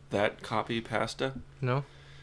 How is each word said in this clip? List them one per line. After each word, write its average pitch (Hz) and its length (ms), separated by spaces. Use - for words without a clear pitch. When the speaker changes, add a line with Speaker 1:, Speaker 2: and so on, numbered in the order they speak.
Speaker 1:
that 104 340
copy 113 380
pasta? 117 520
Speaker 2:
No. 131 220